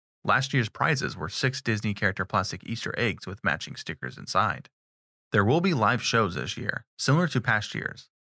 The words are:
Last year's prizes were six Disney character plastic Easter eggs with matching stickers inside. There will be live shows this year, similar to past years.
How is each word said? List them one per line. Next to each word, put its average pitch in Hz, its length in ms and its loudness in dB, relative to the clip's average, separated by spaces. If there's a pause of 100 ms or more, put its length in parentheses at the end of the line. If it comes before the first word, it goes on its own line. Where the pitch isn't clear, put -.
(240)
Last 127 300 2
year's 120 160 2
prizes 135 480 0
were 80 120 -4
six - 320 -2
Disney 107 320 0
character 98 320 0
plastic - 380 -2
Easter - 340 -6
eggs 120 300 -2
with 98 160 -8
matching 69 320 -2
stickers - 420 -10
inside. 92 520 -2 (600)
There 101 140 4
will 151 160 6
be 180 120 4
live 113 300 2
shows 104 320 2
this 64 220 -6
year, - 280 -6 (120)
similar 160 320 4
to 120 120 0
past 107 340 0
years. - 340 -8 (220)